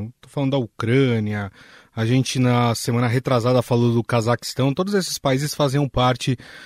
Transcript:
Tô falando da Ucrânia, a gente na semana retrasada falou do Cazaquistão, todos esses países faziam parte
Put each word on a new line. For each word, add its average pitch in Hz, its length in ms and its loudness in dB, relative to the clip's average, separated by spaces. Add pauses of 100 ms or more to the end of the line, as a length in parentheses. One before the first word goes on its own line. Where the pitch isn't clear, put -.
(220)
Tô - 60 -20
falando 135 240 -4
da 139 60 2
Ucrânia, 110 920 0 (420)
a 113 120 -2
gente 127 340 0
na 120 340 2
semana 120 320 -2
retrasada 127 560 2
falou 120 300 2
do 117 100 2
Cazaquistão, 120 720 -2
todos 196 200 -2
esses 185 240 -2
países 139 360 -2
faziam 143 320 0
parte 123 500 0 (300)